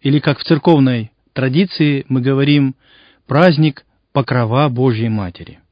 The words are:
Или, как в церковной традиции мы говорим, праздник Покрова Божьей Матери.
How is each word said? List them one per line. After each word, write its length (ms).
Или, 160
как 200
в 60
церковной 640
традиции 760
мы 100
говорим, 540
праздник 600
Покрова 580
Божьей 420
Матери. 500